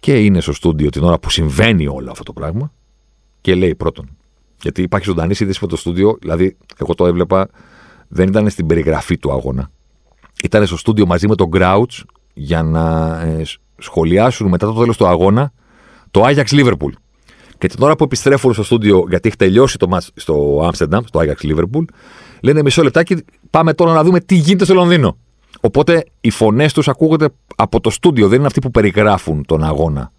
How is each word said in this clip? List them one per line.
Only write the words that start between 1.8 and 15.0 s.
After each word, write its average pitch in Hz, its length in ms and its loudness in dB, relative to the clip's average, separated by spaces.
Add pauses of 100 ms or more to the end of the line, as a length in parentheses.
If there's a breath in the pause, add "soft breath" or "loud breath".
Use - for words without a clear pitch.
όλο 65 240 -10
αυτό - 120 -18
το - 100 -18
πράγμα 90 400 -8 (680)
και 92 140 0
λέει 90 200 0
πρώτον, 73 340 -8 (540)
γιατί 80 200 -6
υπάρχει 92 240 -4
ζωντανή 87 280 -2
σύνδεση 95 280 -4
με 98 60 -6
το 85 80 -6
στούντιο, 92 440 0
δηλαδή, 87 360 -2 (200)
εγώ - 180 -4
το 90 120 0
έβλεπα, 87 420 0 (600 soft breath)
δεν 92 200 0
ήταν 104 220 0
στην 87 160 -6
περιγραφή 78 520 -2
του 69 140 -4
αγώνα. 65 380 -6 (760)
Ήταν 104 220 2
στο 87 100 -6
στούντιο 107 300 0
μαζί 87 220 0
με 107 60 2
τον 92 180 0
Crouch 95 500 0 (300)
για 80 300 -4
να, 80 600 -2
ε, 80 220 -6
σ-, - 140 -16 (200)
σχολιάσουν 98 680 0
μετά 90 180 0
το 110 140 -4
τέλος 120 160 0
του 104 100 2